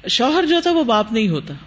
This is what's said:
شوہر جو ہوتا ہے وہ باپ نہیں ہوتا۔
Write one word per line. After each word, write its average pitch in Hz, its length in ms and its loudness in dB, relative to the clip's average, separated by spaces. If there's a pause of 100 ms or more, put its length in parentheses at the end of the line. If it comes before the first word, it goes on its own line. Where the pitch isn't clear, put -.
شوہر 311 360 0
جو 320 100 2
ہوتا 339 140 0
ہے 349 60 2
وہ 320 80 2
باپ 214 300 0
نہیں 220 140 0
ہوتا۔ 156 260 -4 (140)